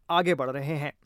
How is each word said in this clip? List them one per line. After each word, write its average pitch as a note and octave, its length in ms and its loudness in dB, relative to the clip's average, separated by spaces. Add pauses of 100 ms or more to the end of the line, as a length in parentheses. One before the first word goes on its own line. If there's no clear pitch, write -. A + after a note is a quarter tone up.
(100)
आगे F3 240 4
बढ़ C3 160 -2
रहे C#3+ 260 -4
हैं। D3 160 -4 (140)